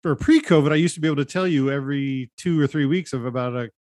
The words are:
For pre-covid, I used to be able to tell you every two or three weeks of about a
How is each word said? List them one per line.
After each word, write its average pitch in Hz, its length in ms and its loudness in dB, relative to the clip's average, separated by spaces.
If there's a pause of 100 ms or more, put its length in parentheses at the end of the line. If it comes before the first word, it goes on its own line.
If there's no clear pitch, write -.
For 156 140 0
pre-covid, 170 560 4
I - 20 2
used 160 220 2
to 160 40 -12
be 156 80 0
able 151 80 0
to 143 80 0
tell 185 220 -4
you 139 240 0
every 139 640 -4
two 165 240 0
or 143 60 4
three 147 180 0
weeks 165 300 -2
of 120 100 -4
about 123 300 -4
a 120 160 -6 (260)